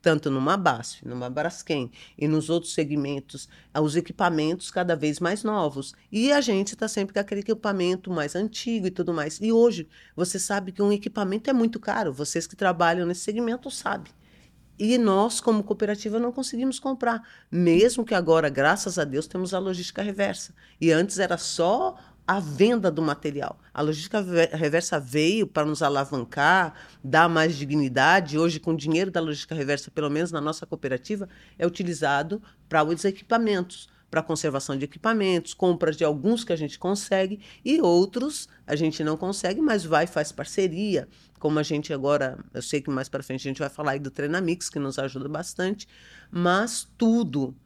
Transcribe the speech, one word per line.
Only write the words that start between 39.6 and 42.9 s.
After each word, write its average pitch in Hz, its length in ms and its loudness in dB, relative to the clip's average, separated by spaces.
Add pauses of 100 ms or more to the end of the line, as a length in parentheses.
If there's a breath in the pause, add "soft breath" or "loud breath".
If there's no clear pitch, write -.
mas 220 240 2
vai, 160 220 2
faz 156 240 -2
parceria. 185 760 -2 (300 soft breath)
Como 151 220 0
a 151 40 0
gente 147 300 -2
agora, 135 500 0 (120)
eu 120 60 -6
sei 147 200 -2
que 151 80 -6
mais 131 180 -2